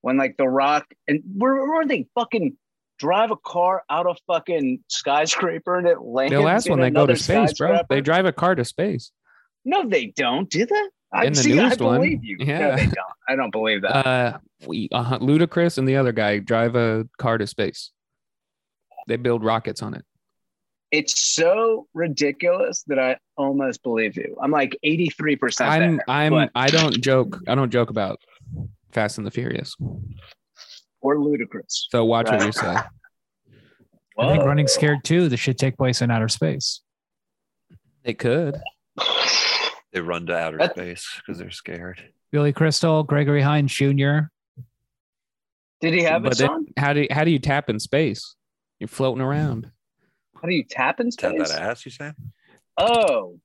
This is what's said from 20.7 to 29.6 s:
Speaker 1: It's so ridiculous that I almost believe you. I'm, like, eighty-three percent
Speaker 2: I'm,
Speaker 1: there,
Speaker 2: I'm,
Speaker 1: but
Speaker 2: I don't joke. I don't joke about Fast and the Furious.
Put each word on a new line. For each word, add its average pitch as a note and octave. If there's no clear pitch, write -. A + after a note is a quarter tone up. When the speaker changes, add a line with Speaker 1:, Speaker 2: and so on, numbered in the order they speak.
Speaker 1:
It's D3+
so G#3+
ridiculous E3
that C#3
I B2+
almost C#3
believe A2+
you. -
I'm, C#3
like, C#3
eighty-three D3+
percent B2
Speaker 2:
I'm, E3
Speaker 1:
there, -
Speaker 2:
I'm, D3+
Speaker 1:
but D#3
Speaker 2:
I C3
don't D3+
joke. B2+
I A#2+
don't C3
joke A#2+
about G#2
Fast G#2+
and G#2
the -
Furious. -